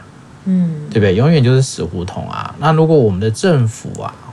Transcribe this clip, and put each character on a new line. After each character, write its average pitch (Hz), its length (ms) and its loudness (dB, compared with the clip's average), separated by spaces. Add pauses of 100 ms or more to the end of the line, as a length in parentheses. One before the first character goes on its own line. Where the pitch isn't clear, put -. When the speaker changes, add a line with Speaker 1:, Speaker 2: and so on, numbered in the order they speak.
(460)
Speaker 1:
嗯。 170 440 0
Speaker 2:
对 104 60 -6
不 110 60 2
对？ 98 120 4
永 123 180 2
远 151 120 4
就 123 100 4
是 131 80 4
死 113 220 -4
胡 87 200 -6
同 - 240 -10
啊。 - 300 -10
那 151 140 0
如 160 160 4
果 160 100 4
我 113 140 4
们 90 80 -4
的 110 100 0
政 135 380 2
府 - 340 -10
啊， - 100 -10 (220)